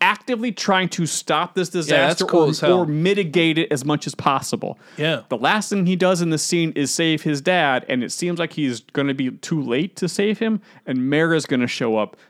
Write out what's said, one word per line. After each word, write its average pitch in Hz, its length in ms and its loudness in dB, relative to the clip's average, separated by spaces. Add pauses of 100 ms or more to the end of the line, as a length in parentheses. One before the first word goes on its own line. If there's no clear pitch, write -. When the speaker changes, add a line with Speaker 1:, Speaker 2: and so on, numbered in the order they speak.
Speaker 1:
actively 220 520 0
trying 185 380 2
to 170 160 -2
stop 165 500 -2
this 175 180 -2
Speaker 2:
Yeah, 180 60 0
that's 147 80 -4
Speaker 1:
disaster 170 380 2
Speaker 2:
cool 170 180 4
Speaker 1:
or, 151 60 4
Speaker 2:
as 156 100 -4
hell. 180 180 4
Speaker 1:
or 175 80 2
mitigate 165 720 2
it 165 140 0
as 139 120 -2
much 151 220 -2
as 131 80 -8
possible. - 640 -2 (180)
Speaker 2:
Yeah. 147 320 -2
Speaker 1:
The 127 80 -2
last 180 320 2
thing 196 160 0
he 185 120 2
does 180 260 2
in 170 80 0
this 151 140 0
scene 170 320 0
is 139 160 -2
save 160 320 0
his 147 160 0
dad, 147 480 2
and 127 160 -2
it 85 80 -6
seems 175 260 -4
like 165 140 -4
he's 127 280 -2
gonna 139 320 -2
be 135 200 -4
too - 280 -4
late 131 360 -2
to 185 120 -4
save 202 300 -2
him, 220 240 -2 (240)
and 131 240 -2
Mara's 156 340 2
gonna 127 220 0
show 117 320 -2
up 104 180 -4 (140)